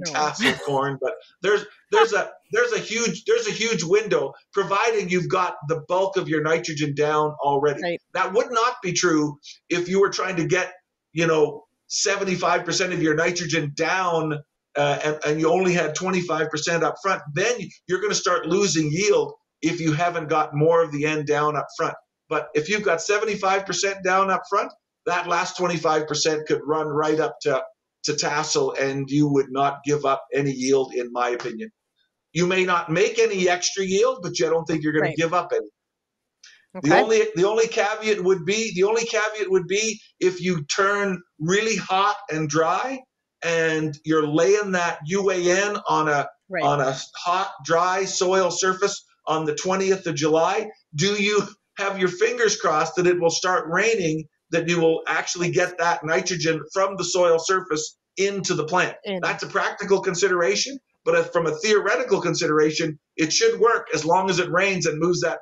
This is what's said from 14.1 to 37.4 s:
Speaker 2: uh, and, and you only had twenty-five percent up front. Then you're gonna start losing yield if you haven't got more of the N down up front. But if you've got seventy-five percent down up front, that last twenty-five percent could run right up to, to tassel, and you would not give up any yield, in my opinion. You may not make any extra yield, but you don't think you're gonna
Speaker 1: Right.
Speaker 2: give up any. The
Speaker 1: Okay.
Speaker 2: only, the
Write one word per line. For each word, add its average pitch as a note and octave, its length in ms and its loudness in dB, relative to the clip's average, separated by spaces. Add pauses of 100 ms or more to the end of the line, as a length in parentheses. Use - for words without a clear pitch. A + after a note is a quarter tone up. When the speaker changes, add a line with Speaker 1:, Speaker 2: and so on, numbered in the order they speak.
Speaker 2:
uh, C#3+ 280 2
and, D3+ 220 -2
and D#3 140 0
you D#3+ 100 2
only F3+ 220 4
had D#3 220 0
twenty-five D#3+ 560 -2
percent D#3+ 340 -2
up D3 180 -2
front. F#3+ 200 -2 (120)
Then A3+ 220 0 (300)
you're F#3 140 -2
gonna G3+ 140 -2
start E3+ 320 0
losing E3 460 2
yield E3+ 400 2 (300)
if E3+ 180 -2
you D#3+ 120 0
haven't E3 360 -2
got D3 260 0
more E3 280 4
of D3+ 100 -2
the C#3+ 140 -2
N D#3 180 -2
down D3 320 0
up C3 100 -4 (100)
front. D3 180 -2 (340)
But - 260 -4
if D3+ 140 0
you've G#3 140 -2
got E3 180 0
seventy-five G3 640 0
percent G3 400 -4
down F#3+ 260 2
up F3+ 200 0
front, A3 220 -2 (340)
that F3 220 -2
last F3 280 -2
twenty-five D#3 520 0
percent D3+ 400 0
could C#3 160 2
run D#3 240 0
right D#3 320 0
up D3 220 -2
to, C3+ 200 0 (420)
to D3 120 -2
tassel, D3+ 560 0
and C3+ 380 -2
you D3 180 4
would C3+ 220 2
not C#3 340 0
give D3 200 0
up C3+ 200 0 (100)
any C#3 180 0
yield, B2+ 420 0
in A#2+ 180 -4
my B2 180 0
opinion. A#2 400 -6 (600)
You F3 140 2
may F#3 180 2
not E3+ 260 0
make G3+ 300 2
any G3 280 2
extra F3 360 0
yield, G3+ 380 2
but E3 180 -6
you E3 100 2
don't E3 140 0
think D#3+ 180 -4
you're D3+ 120 -2
gonna D#3+ 160 0
Speaker 1:
Right. D3 60 -8
Speaker 2:
give E3 180 0
up E3+ 200 -2
any. A2 140 -4 (1120)
The D3 80 2
Speaker 1:
Okay. G3+ 120 6
Speaker 2:
only, A3 200 4 (140)
the E3+ 80 2